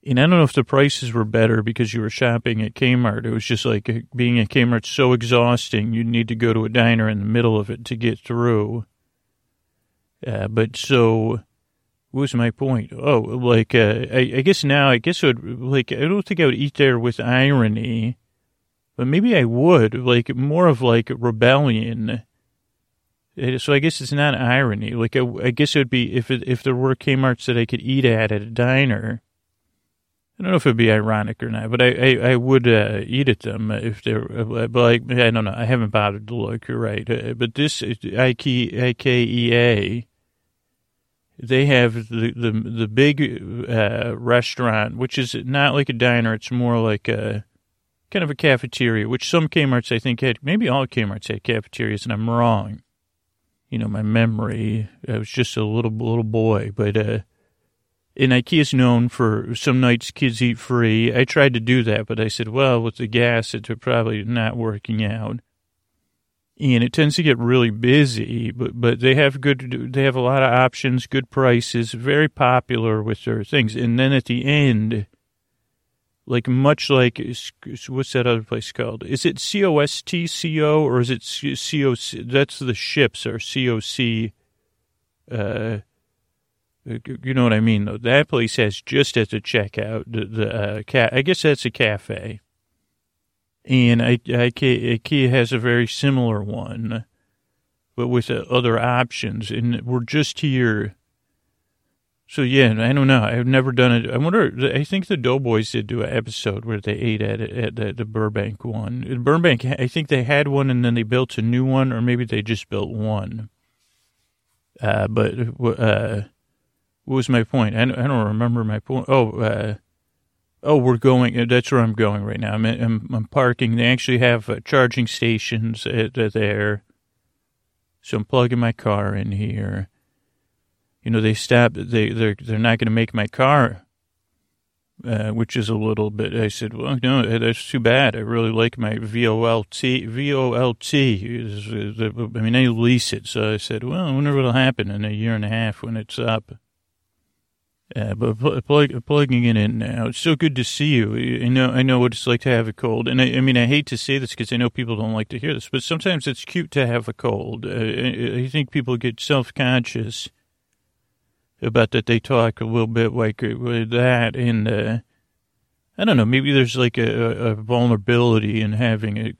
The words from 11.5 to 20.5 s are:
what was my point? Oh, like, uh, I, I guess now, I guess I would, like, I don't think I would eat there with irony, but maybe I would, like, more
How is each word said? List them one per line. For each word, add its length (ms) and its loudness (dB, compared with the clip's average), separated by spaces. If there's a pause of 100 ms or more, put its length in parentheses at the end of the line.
what 80 -4
was 140 -2
my 180 2
point? 400 -2
Oh, 260 2
like, 560 2
uh, 380 4
I, 240 2
I 60 0
guess 200 2
now, 280 4
I 80 4
guess 260 -2
I 20 6
would, 340 0
like, 300 0
I 120 -4
don't 220 0
think 140 -6
I 80 4
would 80 2
eat 200 -4
there 260 4
with 180 -2
irony, 1000 0 (800)
but 120 -2
maybe 280 4
I 60 6
would, 520 4
like, 420 2
more 320 2